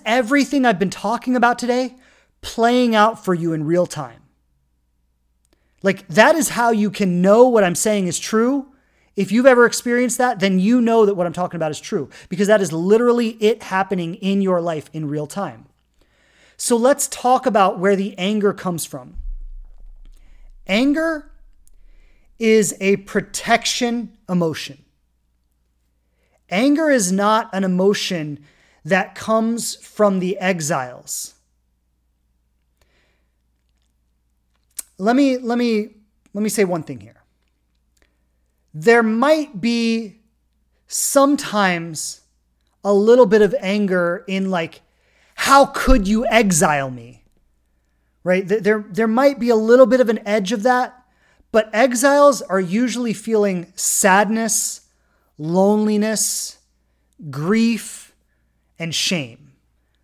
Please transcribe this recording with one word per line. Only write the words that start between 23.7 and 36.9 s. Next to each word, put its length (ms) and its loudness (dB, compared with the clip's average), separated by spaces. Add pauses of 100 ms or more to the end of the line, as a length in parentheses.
emotion. 520 -4 (1700)
Anger 420 2
is 220 2
not 400 0
an 120 -4
emotion 800 -2 (400)
that 320 -2
comes 640 -4
from 440 0
the 180 -4
exiles. 960 -6 (3500)
Let 200 0
me, 200 2
let 220 -4
me, 380 -2 (360)
let 100 -6
me 60 -2
say 160 0
one 180 -4
thing 180 -14